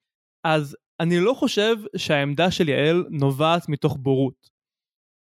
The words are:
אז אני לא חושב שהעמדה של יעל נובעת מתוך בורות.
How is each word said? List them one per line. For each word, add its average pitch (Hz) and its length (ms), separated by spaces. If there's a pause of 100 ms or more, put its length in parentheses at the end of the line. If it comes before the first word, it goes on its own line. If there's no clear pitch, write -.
(440)
אז 156 320 (240)
אני 170 200
לא 220 140
חושב 226 420 (200)
שהעמדה 143 540
של 170 180
יעל 151 420
נובעת 151 580
מתוך 151 320
בורות. 131 500 (880)